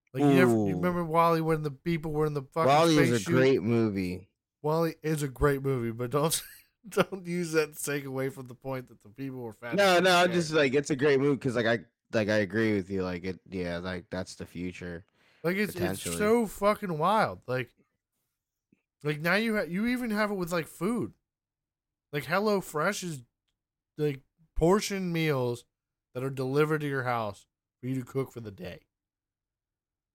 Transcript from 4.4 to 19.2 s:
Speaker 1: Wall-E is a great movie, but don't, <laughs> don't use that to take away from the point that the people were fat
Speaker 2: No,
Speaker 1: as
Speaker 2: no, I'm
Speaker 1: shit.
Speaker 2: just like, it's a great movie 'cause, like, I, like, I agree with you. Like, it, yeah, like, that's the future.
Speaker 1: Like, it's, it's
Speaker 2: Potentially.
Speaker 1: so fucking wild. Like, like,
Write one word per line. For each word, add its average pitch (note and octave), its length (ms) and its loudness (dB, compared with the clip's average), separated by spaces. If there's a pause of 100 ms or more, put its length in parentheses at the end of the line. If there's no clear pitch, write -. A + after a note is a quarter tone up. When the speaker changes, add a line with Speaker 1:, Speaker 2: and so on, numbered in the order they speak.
Speaker 1:
Wall-E D#3+ 300 0 (100)
is D#3 180 -2
a D3 60 -2
great C3+ 340 0
movie, B2+ 300 -2
but A#2+ 180 -6
don't, D3 320 0 (240)
<laughs> - 240 -20
don't F#3+ 380 -2
use F3 240 -4
that D#3 240 0
to - 80 -10
take C#3+ 220 -4
away C3 240 -4
from B2+ 180 -12
the A#2+ 80 -18
point C3 320 -10
that A2+ 160 -20
the A2 60 -20
people C3 320 -12
were A2+ 120 -10
fat A#2+ 220 -8
Speaker 2:
No, F#3+ 220 4
Speaker 1:
as F3 40 4
Speaker 2:
no, F#3 140 4
I'm F3+ 140 6
Speaker 1:
shit. F3 60 -2
Speaker 2:
just D#3+ 180 0
like, C#3+ 200 4
it's C#3+ 160 0
a D#3 60 0
great C#3 240 4
movie C#3 180 2
'cause, B2 180 -2
like, A#2 120 0
I, A#2 120 2 (320)
like, G#2+ 180 0
I G#2+ 80 2
agree G#2+ 360 2
with F#2+ 160 -2
you. G2 140 -2
Like, F2+ 220 -6
it, F#2 220 -6
yeah, F2 300 -6
like, F2+ 320 -8
that's F#2 260 -8
the F2 120 -14
future. F2 580 -10 (380)
Speaker 1:
Like, F3 140 -2
it's, G3+ 160 -4
it's F3+ 60 -10
Speaker 2:
Potentially. F3+ 380 -4
Speaker 1:
so A3 300 2
fucking G3+ 500 -2
wild. D#3+ 500 0
Like, B2 220 -4 (1300)
like, D3 180 -4